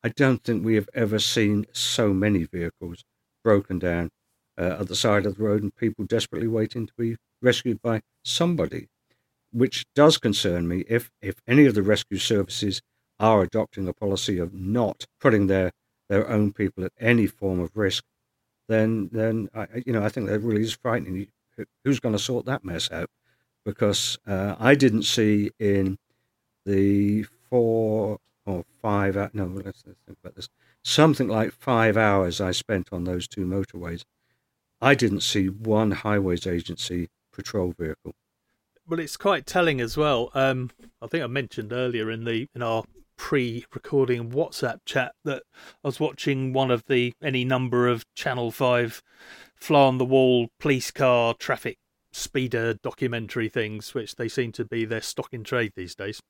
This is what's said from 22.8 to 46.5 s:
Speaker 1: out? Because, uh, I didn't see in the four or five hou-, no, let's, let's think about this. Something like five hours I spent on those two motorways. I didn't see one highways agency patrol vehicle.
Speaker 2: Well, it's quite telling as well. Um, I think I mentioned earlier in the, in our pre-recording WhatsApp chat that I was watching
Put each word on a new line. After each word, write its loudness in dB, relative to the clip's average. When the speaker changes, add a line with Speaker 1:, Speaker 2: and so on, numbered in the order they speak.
Speaker 1:
out? -8
Because, -2
uh, -4
I 6
didn't 4
see 2
in 0
the 2
four 2
or -4
five 0
hou-, -2
no, -4
let's, -12
let's -20
think -20
about -18
this. -16
Something 4
like 0
five 2
hours 2
I -2
spent -4
on -6
those -4
two -6
motorways. -6
I 6
didn't 0
see 0
one 0
highways -2
agency -6
patrol -6
vehicle. -10
Speaker 2:
Well, -4
it's -8
quite -2
telling 2
as -4
well. 0
Um, 0
I -14
think -4
I -6
mentioned -6
earlier -2
in -8
the, -4
in -8
our -2
pre-recording -2
WhatsApp -4
chat -4
that -6
I -10
was -6
watching -2